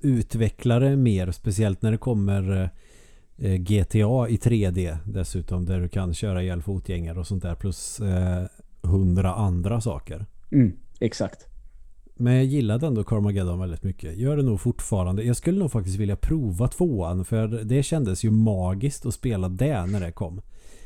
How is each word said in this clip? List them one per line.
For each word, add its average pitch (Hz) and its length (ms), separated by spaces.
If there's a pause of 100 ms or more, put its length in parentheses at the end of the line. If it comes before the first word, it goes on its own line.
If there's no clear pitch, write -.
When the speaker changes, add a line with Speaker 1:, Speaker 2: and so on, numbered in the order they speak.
Speaker 1:
utveckla 117 760
det 139 180
mer, 101 340
speciellt 98 520
när 113 80
det 110 80
kommer, 98 720 (680)
eh, 95 160
G 92 300
T 107 220
A 120 220
i 113 80
tre 110 340
D 87 340
dessutom, 92 600
där 90 160
du 87 80
kan 90 260
köra 92 280
ihjäl 90 200
fotgängare 87 560
och 85 80
sånt 95 160
där, 87 120
plus, - 460
eh, 90 420 (400)
hundra 92 520
andra 95 460
saker. 101 460 (260)
Speaker 2:
Mm, 120 200 (280)
exakt. - 460 (680)
Speaker 1:
Men 123 200
jag 131 100
gillade 131 420
ändå 113 180
Carmageddon 101 560
väldigt 85 240
mycket. 87 320
Gör 135 200
det 143 60
nog 113 180
fortfarande. 101 600
Jag 120 140
skulle 185 220
nog 170 140
faktiskt 95 260
vilja 101 180
prova 123 520
tvåan, 92 560
för 110 240
det 113 340
kändes 120 420
ju 110 60
magiskt 107 760
att 120 80
spela 98 340
det 95 380
när 98 140
det 85 120
kom. 90 280 (460)